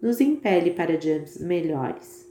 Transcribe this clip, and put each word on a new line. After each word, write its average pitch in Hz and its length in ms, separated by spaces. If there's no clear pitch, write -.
nos 233 180
impele 202 520
para 165 260
dias 156 400
melhores. 160 960